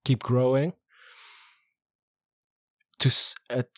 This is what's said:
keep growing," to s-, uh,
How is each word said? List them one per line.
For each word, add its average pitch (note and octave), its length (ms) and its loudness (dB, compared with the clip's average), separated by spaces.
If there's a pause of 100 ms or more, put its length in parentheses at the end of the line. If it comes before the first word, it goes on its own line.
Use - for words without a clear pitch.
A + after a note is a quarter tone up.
keep B2+ 200 0
growing," C3 500 0 (2250)
to C3+ 100 2
s-, - 260 0 (160)
uh, B2 140 -2 (140)